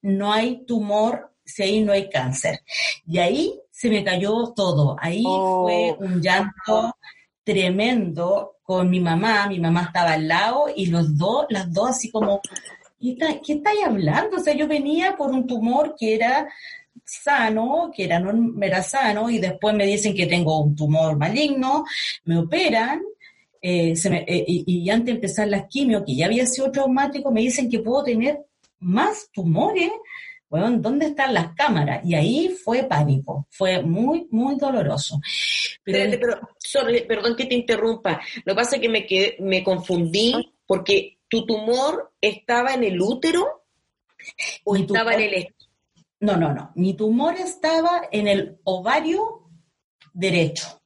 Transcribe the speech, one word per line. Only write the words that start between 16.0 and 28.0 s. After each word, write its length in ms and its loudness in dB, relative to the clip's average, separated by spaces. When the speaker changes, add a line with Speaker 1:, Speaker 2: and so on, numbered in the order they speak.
Speaker 1:
era 320 0
sano, 920 0
que 100 -6
era 140 2
norm-, 440 0
era 200 0
sano, 460 0
y 100 0
después 360 0
me 100 2
dicen 300 0
que 120 0
tengo 360 2
un 120 2
tumor 420 2
maligno, 680 0
me 120 0
operan, 640 0
eh, 340 2
se 140 -2
me, 180 2
eh, 200 0
y, 160 0
y 60 -2
antes 180 2
de 60 -2
empezar 340 -2
las 200 -2
quimio, 380 0
que 100 -2
ya 100 0
había 200 2
sido 260 -2
traumático, 600 0
me 100 2
dicen 280 0
que 100 0
puedo 240 0